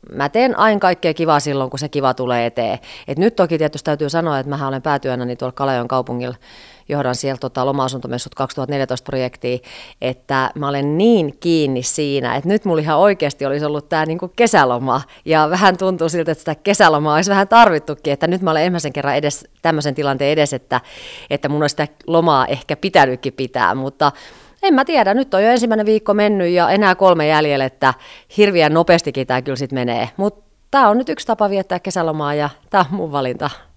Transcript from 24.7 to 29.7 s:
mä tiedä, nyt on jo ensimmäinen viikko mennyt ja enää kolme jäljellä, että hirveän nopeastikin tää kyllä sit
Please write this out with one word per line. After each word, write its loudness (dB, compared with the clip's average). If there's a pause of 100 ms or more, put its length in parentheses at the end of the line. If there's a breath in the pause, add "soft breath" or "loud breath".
mä 2
tiedä, 2
nyt -2
on 2
jo 4
ensimmäinen 2
viikko 0
mennyt 2
ja 2
enää 4
kolme 4
jäljellä, 2
että 0 (440 loud breath)
hirveän 4
nopeastikin 2
tää 0
kyllä -6
sit -6